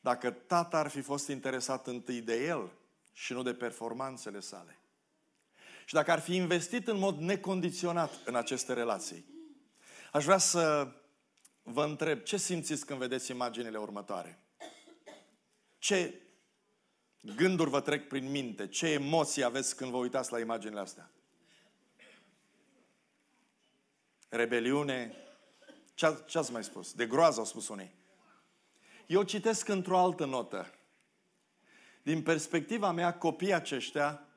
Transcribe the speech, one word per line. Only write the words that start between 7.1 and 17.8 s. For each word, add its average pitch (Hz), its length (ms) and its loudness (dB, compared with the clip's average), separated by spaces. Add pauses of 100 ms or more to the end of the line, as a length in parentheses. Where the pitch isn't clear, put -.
necondiționat 175 1040 -2
în 120 100 -4
aceste 123 380 -2
relații. 104 520 -2 (880)
Aș 147 120 2
vrea 190 140 8
să 151 540 4 (720)
vă 123 220 0
întreb, 151 380 -2
ce - 140 -2
simțiți 160 500 -2
când 135 120 -8
vedeți 127 320 -4
imaginile 117 480 -4
următoare? 101 600 -8 (1400)
Ce 180 420 0 (1160)
gânduri 165 340 4
vă 139 100 4